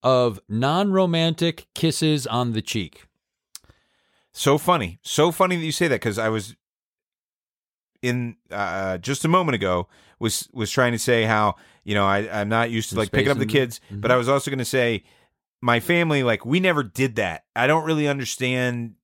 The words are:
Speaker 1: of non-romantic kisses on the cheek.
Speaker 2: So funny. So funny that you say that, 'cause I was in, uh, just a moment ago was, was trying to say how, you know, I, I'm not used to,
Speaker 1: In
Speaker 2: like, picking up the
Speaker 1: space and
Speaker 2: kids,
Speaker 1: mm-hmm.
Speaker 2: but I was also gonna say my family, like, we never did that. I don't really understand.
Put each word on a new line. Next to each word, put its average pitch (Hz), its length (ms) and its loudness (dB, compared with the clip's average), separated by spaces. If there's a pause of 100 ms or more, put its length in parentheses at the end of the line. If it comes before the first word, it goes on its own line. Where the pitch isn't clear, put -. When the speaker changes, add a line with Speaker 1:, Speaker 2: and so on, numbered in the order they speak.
Speaker 1:
of 123 440 2
non-romantic 170 1300 0
kisses 151 520 0
on 120 260 0
the 110 100 -2
cheek. - 440 -6 (1300)
Speaker 2:
So 143 260 2
funny. 127 440 0
So 160 300 2
funny 185 240 2
that 165 80 -4
you 160 80 -4
say 175 160 0
that, 127 120 0
'cause 104 180 -4
I 110 100 0
was 107 280 -4 (1400)
in, 123 360 -2 (140)
uh, 95 480 -4
just 131 260 -6
a 156 40 2
moment 165 260 2
ago 90 340 0 (300)
was, - 340 -4
was 110 200 -4
trying 123 200 2
to 117 60 -4
say 117 260 2
how, 107 300 2 (300)
you 101 100 -4
know, 101 100 2
I, 101 240 0 (120)
I'm 101 80 -2
not 117 220 0
used 113 200 -4
to, - 40 -8
Speaker 1:
In 95 60 -2
Speaker 2:
like, 107 120 -2
picking 131 180 2
up 139 80 0
the 135 60 0
Speaker 1:
space 110 100 -6
and 143 60 4
Speaker 2:
kids, 120 200 -4 (100)
Speaker 1:
mm-hmm. 101 100 -10
Speaker 2:
but 110 100 0
I 127 60 6
was 123 120 0
also 139 220 0
gonna 131 140 -4
say 120 400 0 (560)
my 120 200 2
family, 165 440 2
like, 113 200 0
we 135 160 2
never 175 220 2
did 120 340 -2
that. 90 280 -4 (100)
I 120 140 2
don't 156 160 2
really 156 240 0
understand. 127 960 -2